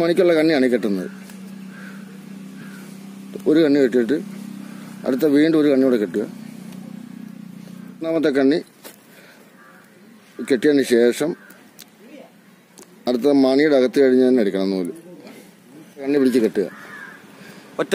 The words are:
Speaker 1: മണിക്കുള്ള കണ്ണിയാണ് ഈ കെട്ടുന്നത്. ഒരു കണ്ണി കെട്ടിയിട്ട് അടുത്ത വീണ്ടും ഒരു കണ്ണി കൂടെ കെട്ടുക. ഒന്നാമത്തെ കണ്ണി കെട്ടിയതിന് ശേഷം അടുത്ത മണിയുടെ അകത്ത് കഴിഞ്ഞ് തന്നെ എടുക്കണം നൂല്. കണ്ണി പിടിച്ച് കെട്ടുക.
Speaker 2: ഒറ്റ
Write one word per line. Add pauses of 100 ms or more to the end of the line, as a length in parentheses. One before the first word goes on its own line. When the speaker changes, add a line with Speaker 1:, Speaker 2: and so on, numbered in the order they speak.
Speaker 1:
മണിക്കുള്ള
കണ്ണിയാണ്
ഈ
കെട്ടുന്നത്. (2500)
ഒരു
കണ്ണി
കെട്ടിയിട്ട് (880)
അടുത്ത
വീണ്ടും
ഒരു
കണ്ണി
കൂടെ
കെട്ടുക. (1700)
ഒന്നാമത്തെ
കണ്ണി (1900)
കെട്ടിയതിന് (100)
ശേഷം (1800)
അടുത്ത (120)
മണിയുടെ
അകത്ത്
കഴിഞ്ഞ്
തന്നെ
എടുക്കണം
നൂല്. (1120)
കണ്ണി
പിടിച്ച്
കെട്ടുക. (1120)
Speaker 2:
ഒറ്റ